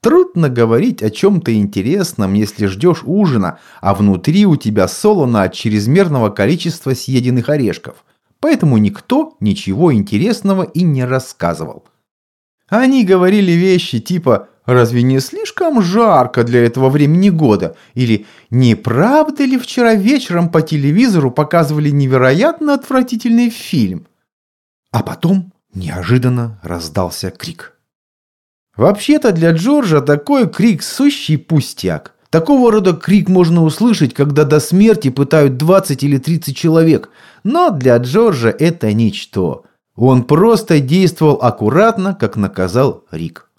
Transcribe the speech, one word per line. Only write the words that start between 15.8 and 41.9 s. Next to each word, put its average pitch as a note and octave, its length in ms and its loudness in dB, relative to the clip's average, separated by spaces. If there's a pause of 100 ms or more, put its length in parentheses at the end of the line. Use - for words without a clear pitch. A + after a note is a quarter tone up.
жарко E3+ 600 2
для A#2+ 220 2
этого C3 240 0
времени D3+ 400 2
года?» G#2+ 460 0 (180)
или A2+ 320 -2 (240)
«Не A#2+ 240 2
правда C#4 680 0
ли C4 160 0
вчера A#3 340 0
вечером F#3+ 560 0
по E3 140 0
телевизору D#3 680 0
показывали D3+ 640 0
невероятно C#3+ 840 0
отвратительный A#3+ 800 0
фильм?» G#2+ 560 -4 (840)
А A2+ 120 -2
потом F3+ 500 -4 (220)
неожиданно A2 880 -4
раздался F2 680 -8
крик. - 460 -18 (1000)
Вообще-то G#3 540 2
для E3 200 2
Джорджа F3+ 500 0
такой D3+ 480 0
крик G3+ 320 0
сущий C4+ 560 -2
пустяк. - 760 -4 (160)
Такого A#3+ 420 2
рода F#3+ 220 2
крик F#3 340 0
можно F3 360 2
услышать, D#3+ 500 0
когда C#3+ 320 0
до D3 160 2
смерти F#3+ 480 2
пытают C#3 480 0
двадцать D#3+ 460 0
или C#3+ 140 0
тридцать D3 380 -6
человек. E3 540 2 (340)
Но E4 260 0
для B2+ 280 2
Джорджа B2+ 520 0
это D3 440 -2
ничто. G2+ 720 -2 (300)
Он B2 280 4
просто G3+ 560 2
действовал D#3 600 0
аккуратно, F#3 760 0